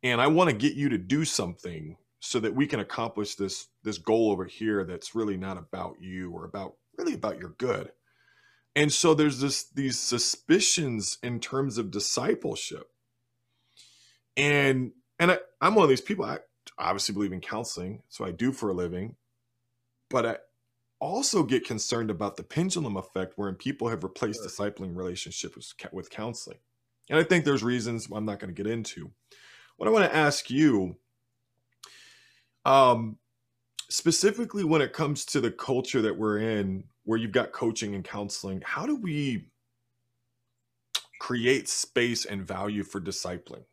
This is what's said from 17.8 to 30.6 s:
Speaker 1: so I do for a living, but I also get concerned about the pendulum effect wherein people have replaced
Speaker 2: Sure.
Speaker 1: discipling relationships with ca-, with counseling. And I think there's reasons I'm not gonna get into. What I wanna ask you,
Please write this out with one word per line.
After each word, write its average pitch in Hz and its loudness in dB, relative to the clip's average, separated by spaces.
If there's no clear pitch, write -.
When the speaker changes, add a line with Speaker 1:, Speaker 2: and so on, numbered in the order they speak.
Speaker 1:
so - -10
I 95 -6
do 117 0
for 110 -4
a 95 0
living, 90 -4
but 127 0
I 113 -2
also 190 0
get 123 2
concerned 113 -2
about 101 -4
the - -12
pendulum 165 -2
effect 92 -6
wherein 101 -4
people 127 -4
have 101 -4
replaced 101 -4
Speaker 2:
Sure. 82 -10
Speaker 1:
discipling 92 -10
relationships 90 -8
with - -18
ca-, - -14
with 90 -10
counseling. - -10
And 147 4
I 165 6
think 165 4
there's 139 4
reasons 117 0
I'm 107 -4
not 101 -4
gonna 92 -10
get 98 -4
into. 117 -6
What - 0
I 220 4
wanna 214 6
ask 147 2
you, 120 4